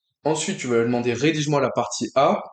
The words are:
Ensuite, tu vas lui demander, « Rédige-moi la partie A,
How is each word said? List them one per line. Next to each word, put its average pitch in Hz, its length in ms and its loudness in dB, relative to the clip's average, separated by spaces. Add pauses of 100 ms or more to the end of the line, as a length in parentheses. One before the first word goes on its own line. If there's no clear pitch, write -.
(240)
Ensuite, 156 340 -2
tu - 80 -8
vas 120 120 2
lui 117 80 2
demander, « 120 280 0
Rédige-moi 147 460 0
la 123 100 0
partie - 440 -4
A, 165 280 4 (100)